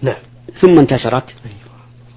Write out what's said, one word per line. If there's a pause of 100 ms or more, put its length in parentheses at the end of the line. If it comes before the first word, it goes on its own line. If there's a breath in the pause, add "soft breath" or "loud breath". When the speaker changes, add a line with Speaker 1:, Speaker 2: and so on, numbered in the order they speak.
Speaker 1:
نعم. (420)
Speaker 2:
ثم
انتشرت (200)
Speaker 1:
أيوة. (400)